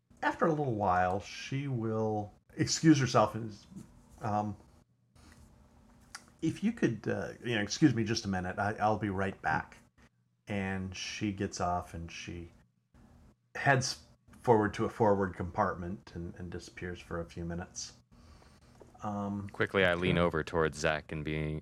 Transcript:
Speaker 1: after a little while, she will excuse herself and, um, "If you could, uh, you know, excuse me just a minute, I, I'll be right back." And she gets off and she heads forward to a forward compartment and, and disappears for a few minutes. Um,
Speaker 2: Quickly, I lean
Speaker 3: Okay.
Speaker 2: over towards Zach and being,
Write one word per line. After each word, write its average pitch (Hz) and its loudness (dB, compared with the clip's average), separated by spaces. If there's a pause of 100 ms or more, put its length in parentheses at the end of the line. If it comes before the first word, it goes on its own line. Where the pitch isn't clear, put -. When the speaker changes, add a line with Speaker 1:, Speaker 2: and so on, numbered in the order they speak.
(240)
Speaker 1:
after - 2
a 170 6
little 147 2
while, 92 2
she - -8
will 110 -2 (260)
excuse 156 6
herself 117 4
and, 110 -6 (720)
um, 104 0 (1900)
"If 160 -2
you 226 2
could, 135 -2
uh, 104 -2 (140)
you 120 -2
know, 104 2
excuse 131 4
me 113 0
just 107 -2
a - -4
minute, 92 -2
I, 104 0
I'll 107 2
be 104 -2
right 98 -2
back." - -2 (680)
And 95 -4
she - -4
gets 98 -4
off 87 -2
and 82 -10
she 87 -12 (1040)
heads 131 2 (440)
forward 107 6
to 113 0
a 98 -2
forward 98 2
compartment 90 -4
and, 85 -8
and 90 -10
disappears 90 -10
for 85 -8
a 82 -8
few 85 -10
minutes. 85 -8 (1120)
Um, 101 -4
Speaker 2:
Quickly, 98 2
I 87 4
lean 90 2
Speaker 3:
Okay. 87 4
Speaker 2:
over 80 0
towards 78 0
Zach 78 -2
and 78 -6
being, 76 -4